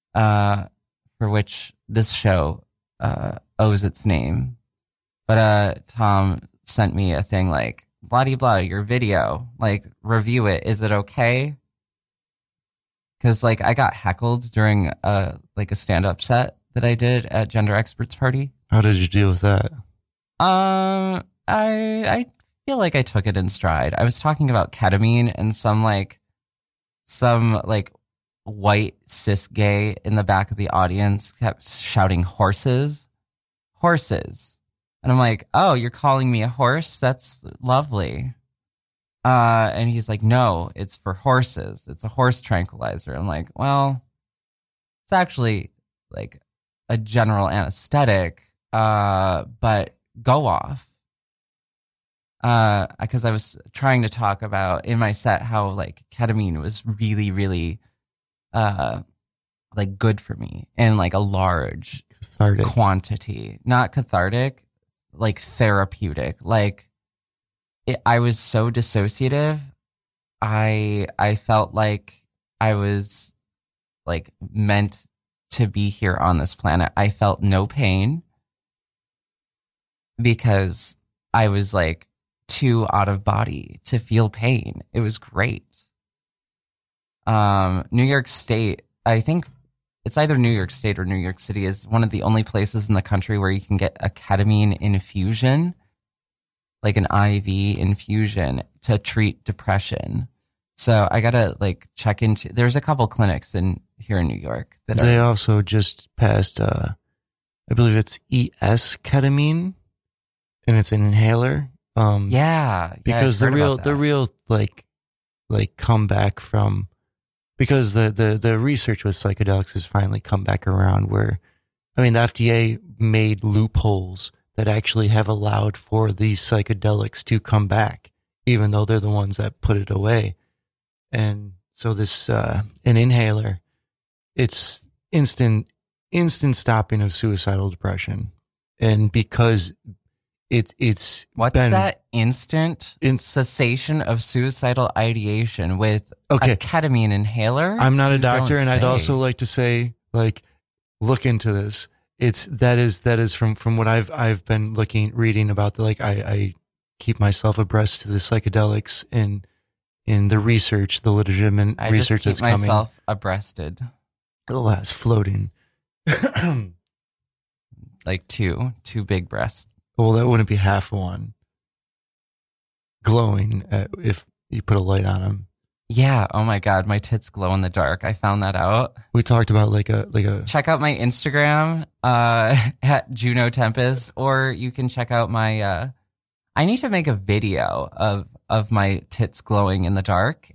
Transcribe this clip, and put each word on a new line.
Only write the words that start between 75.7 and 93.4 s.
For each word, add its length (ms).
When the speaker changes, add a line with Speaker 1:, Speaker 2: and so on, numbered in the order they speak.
Speaker 1:
here 260
on 220
this 160
planet. 420
I 140
felt 320
no 240
pain 580
because 760
I 140
was, 260
like, 340
too 460
out 160
of 160
body 600
to 140
feel 300
pain. 520
It 80
was 160
great. 480
Um, 640
New 120
York 240
State, 560
I 140
think 280
it's 120
either 200
New 120
York 220
State 260
or 60
New 140
York 240
City, 240
is 200
one 180
of 60
the 140
only 200
places 440
in 80
the 60
country 360
where 140